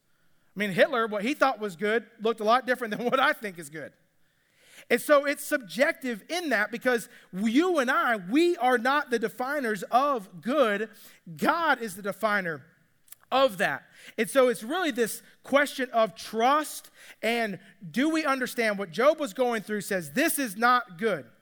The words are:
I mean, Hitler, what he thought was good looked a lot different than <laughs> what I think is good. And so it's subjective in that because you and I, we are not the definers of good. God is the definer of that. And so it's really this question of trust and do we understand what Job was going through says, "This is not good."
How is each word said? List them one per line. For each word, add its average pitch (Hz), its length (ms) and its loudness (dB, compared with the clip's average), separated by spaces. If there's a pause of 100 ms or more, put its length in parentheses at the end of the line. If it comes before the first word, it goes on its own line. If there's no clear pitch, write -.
(560)
I - 20 -4
mean, 202 120 -2
Hitler, 233 360 2
what 208 160 -4
he 262 120 -2
thought 262 260 2
was 202 160 -6
good 214 300 0 (140)
looked 226 200 -2
a 208 40 -4
lot 233 220 4
different 233 300 -2
than 214 100 -4
<laughs> 233 40 0
what 262 100 2
I 294 120 4
think 202 260 -10
is 151 100 -14
good. 147 240 -14 (960)
And 240 120 2
so 285 260 4
it's 285 180 -4
subjective 247 840 -2
in 339 200 -4
that 214 220 0
because 240 380 -2 (240)
you 254 460 2
and 247 120 2
I, 285 260 2
we 302 400 2
are 254 220 2
not 269 320 0
the 233 80 0
definers 233 720 -4
of 233 500 0
good. 220 480 0 (480)
God 302 440 2
is 214 140 -8
the 202 80 -14
definer 185 640 -4 (640)
of 254 280 4
that. 151 240 -2 (360)
And 226 100 -2
so 254 200 4
it's 226 160 -2
really 320 260 -2
this 226 320 -4 (220)
question 269 480 0
of 220 240 0
trust 269 760 0 (320)
and 220 380 -2 (300)
do 254 180 0
we 320 160 0
understand 240 540 -2
what 196 120 -6
Job 277 300 2
was 262 120 -4
going 240 300 0
through 208 200 -4
says, 170 300 -4
"This 294 260 2
is 220 180 -4
not 240 420 2
good." 175 260 -2 (180)